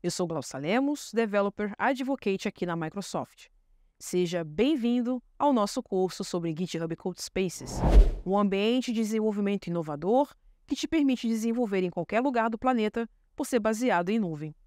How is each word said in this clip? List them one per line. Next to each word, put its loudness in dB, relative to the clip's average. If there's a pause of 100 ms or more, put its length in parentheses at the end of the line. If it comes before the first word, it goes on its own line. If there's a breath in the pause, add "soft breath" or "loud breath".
eu 0
sou -2
Glaucia -8
Lemos, -2
Developer 0
Advocate -2
aqui -4
na -4
Microsoft. -8 (500)
Seja -2
bem-vindo 0 (160)
ao 2
nosso 0
curso -2
sobre -4
GitHub -4
Codespaces, -6 (440)
um 2
ambiente 2
de 0
desenvolvimento 0
inovador 0 (320)
que -4
te -6
permite 0
desenvolver 0
em 0
qualquer -2
lugar 0
do -4
planeta -2 (240)
por -6
ser 0
baseado 0
em 0
nuvem. -6 (120)